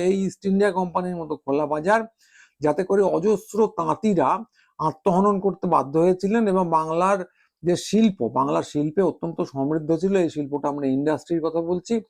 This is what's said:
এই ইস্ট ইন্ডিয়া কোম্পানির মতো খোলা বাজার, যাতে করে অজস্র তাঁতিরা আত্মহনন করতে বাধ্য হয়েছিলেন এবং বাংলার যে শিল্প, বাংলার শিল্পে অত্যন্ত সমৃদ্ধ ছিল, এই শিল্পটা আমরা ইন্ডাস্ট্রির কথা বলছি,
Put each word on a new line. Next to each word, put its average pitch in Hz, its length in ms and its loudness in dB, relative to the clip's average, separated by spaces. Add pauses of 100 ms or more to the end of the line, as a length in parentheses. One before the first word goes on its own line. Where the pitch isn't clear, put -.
এই 190 120 2 (100)
ইস্ট - 200 -8
ইন্ডিয়া 196 260 2
কোম্পানির 180 440 -4
মতো 156 200 -6
খোলা 143 300 -2
বাজার, 156 340 2 (600)
যাতে 147 240 0
করে 196 180 2 (140)
অজস্র 202 420 -2 (180)
তাঁতিরা 160 520 0 (500)
আত্মহনন 190 600 2
করতে 185 340 -2
বাধ্য 139 240 0
হয়েছিলেন 185 440 2 (100)
এবং 185 180 2
বাংলার 165 480 0 (440)
যে 170 140 0
শিল্প, 208 420 0 (200)
বাংলার 147 340 0
শিল্পে 151 300 0
অত্যন্ত 165 360 -4 (140)
সমৃদ্ধ 147 440 -2
ছিল, 190 200 0
এই 170 140 2
শিল্পটা 143 380 -4
আমরা 143 180 -4
ইন্ডাস্ট্রির 147 600 -2
কথা 165 140 -2
বলছি, 175 340 -4 (160)